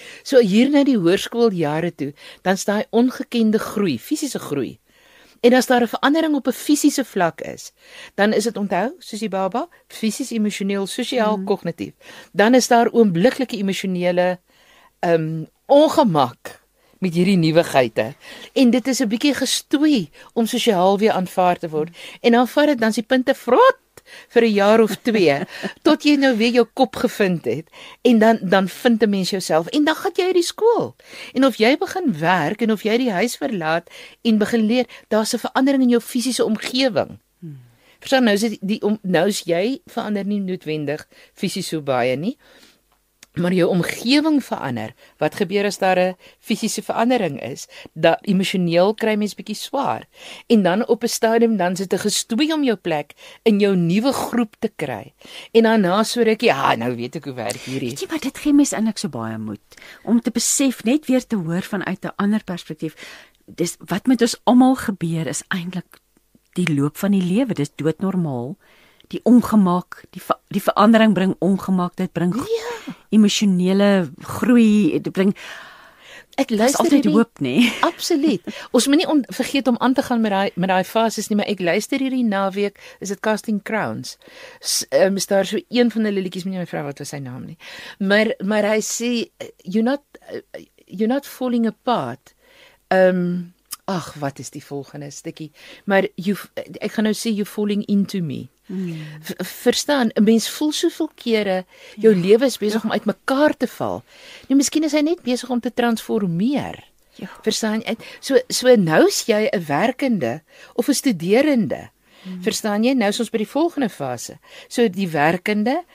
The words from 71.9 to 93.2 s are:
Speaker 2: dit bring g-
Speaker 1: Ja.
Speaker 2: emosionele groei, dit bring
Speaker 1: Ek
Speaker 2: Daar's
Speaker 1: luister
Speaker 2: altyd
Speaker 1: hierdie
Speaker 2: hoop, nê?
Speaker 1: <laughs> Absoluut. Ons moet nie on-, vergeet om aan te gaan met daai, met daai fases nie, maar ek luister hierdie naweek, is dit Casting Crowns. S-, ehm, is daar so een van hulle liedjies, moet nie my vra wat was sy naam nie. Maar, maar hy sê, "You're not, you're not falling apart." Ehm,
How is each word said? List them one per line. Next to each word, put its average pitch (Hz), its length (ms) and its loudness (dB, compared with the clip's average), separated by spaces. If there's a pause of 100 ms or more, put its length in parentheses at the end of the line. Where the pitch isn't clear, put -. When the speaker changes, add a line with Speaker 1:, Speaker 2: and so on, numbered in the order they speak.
Speaker 2:
dit 185 180 -6
bring 175 200 0
g- 214 40 -4 (100)
Speaker 1:
Ja. 453 460 -6 (160)
Speaker 2:
emosionele 196 1000 2 (100)
groei, 214 840 4
dit - 120 -6
bring 190 220 2 (1040)
Speaker 1:
Ek 269 80 0
Speaker 2:
Daar's 214 120 -2
Speaker 1:
luister 247 200 2
Speaker 2:
altyd 330 120 2 (120)
Speaker 1:
hierdie 302 80 2
Speaker 2:
hoop, 233 280 0
nê? 151 340 2
Speaker 1:
<laughs> - 160 0
Absoluut. 302 520 -2 (300)
Ons 254 160 2
moet 285 100 4
nie 359 100 0
on-, 294 200 2
vergeet 262 400 -4
om 240 120 2
aan 254 140 2
te 277 80 0
gaan 233 200 -2
met 220 100 0
daai, 196 240 0
met 185 140 -2
daai 185 140 2
fases 220 440 -2
nie, 214 80 -2
maar 202 160 0
ek 196 80 -4
luister 196 400 -2
hierdie 262 240 -2
naweek, 196 560 -2 (220)
is 196 80 -10
dit 196 100 -8
Casting 214 440 -2
Crowns. 131 540 -6 (440)
S-, - 280 -4
ehm, 190 260 2
is 185 120 -4
daar 196 180 2
so 202 140 -4 (100)
een 240 220 2
van 220 120 -2
hulle 202 180 -2
liedjies, 180 240 -8
moet 190 80 -6
nie 185 60 -6
my 170 80 -6
vra 160 160 -8
wat 143 160 -10
was 143 100 -12
sy 147 100 -10
naam 127 260 -12
nie. 160 120 -16 (420)
Maar, 202 340 2 (120)
maar 208 180 0
hy 214 180 0
sê, 233 480 -4 (280)
"You're 208 320 -2
not, 277 120 -4 (840)
you're 220 280 -2
not 277 140 -4
falling 240 400 -2
apart." 165 640 -6 (540)
Ehm, 180 640 2 (340)